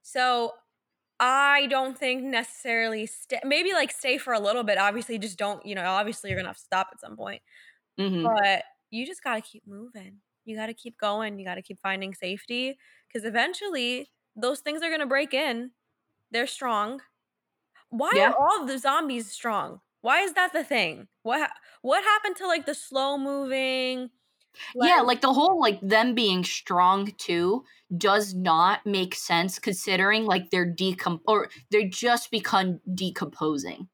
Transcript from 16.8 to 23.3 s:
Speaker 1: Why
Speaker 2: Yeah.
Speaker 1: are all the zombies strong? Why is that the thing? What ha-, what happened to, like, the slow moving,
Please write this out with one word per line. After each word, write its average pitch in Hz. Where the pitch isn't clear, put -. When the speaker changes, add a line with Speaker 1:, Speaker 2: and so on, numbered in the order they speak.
Speaker 1:
Why 269
Speaker 2:
Yeah. -
Speaker 1:
are -
all 370
the 269
zombies 269
strong? 208
Why 285
is 370
that 370
the 320
thing? 190
What 262
ha-, -
what 320
happened 427
to, 370
like, 330
the 302
slow 269
moving, 262